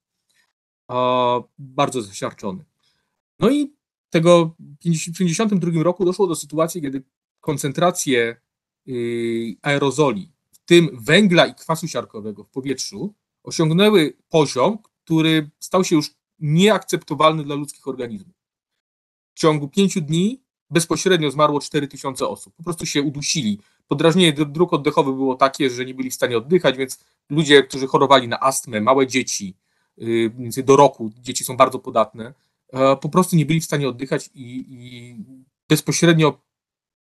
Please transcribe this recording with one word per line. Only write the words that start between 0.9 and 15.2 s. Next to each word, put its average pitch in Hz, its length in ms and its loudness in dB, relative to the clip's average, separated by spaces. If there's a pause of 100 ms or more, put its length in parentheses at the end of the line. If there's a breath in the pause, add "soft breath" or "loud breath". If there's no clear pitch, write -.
bardzo 131 440 -4
zasiarczony. 98 640 -10 (720)
No 208 120 4
i 285 220 -2 (380)
tego 170 480 4
w 143 200 -20
pięćdziesiąt-, 165 360 -4
w - 40 -14
pięćdziesiątym 196 400 0
drugim 165 240 -2
roku 175 220 0
doszło 180 220 0
do 165 100 -2
sytuacji, 160 460 -4
kiedy 135 200 -8 (380)
koncentracje, 143 960 -2 (520)
y, 117 760 -6
aerozoli, 139 680 0 (180)
w - 80 -20
tym 170 340 4
węgla 151 540 4
i 120 80 -8
kwasu 160 340 -6
siarkowego 104 560 -10
w - 60 -20
powietrzu, 131 640 -8 (280)
osiągnęły 165 720 2 (120)
poziom, 151 540 2
który 160 760 0